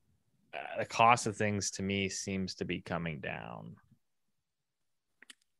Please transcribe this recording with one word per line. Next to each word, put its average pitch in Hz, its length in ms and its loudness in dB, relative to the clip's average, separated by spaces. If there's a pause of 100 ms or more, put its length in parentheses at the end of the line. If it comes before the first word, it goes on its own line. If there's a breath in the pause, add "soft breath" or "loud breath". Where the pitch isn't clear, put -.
(540)
uh, 76 260 -8
the 107 60 0
cost 117 400 6
of 107 100 -2
things 104 360 0
to 95 120 -6
me 98 240 0
seems 95 480 -4
to 92 100 -4
be 87 140 -2
coming 82 400 -4
down. 55 560 -10 (1800)